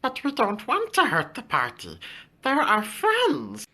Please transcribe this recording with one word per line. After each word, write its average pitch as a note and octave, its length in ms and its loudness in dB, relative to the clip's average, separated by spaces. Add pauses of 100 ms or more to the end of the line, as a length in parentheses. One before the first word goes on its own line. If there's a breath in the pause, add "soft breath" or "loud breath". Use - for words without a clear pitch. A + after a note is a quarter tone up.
But C4 220 -4
we C#4 80 0
don't G#3 340 -2
want G4+ 280 0
to F#4 120 6
hurt D#3+ 280 0
the B3 80 -10
party. A#2+ 560 -4 (440 loud breath)
They're C4+ 180 2
our G#3+ 220 4
friends. D4 920 0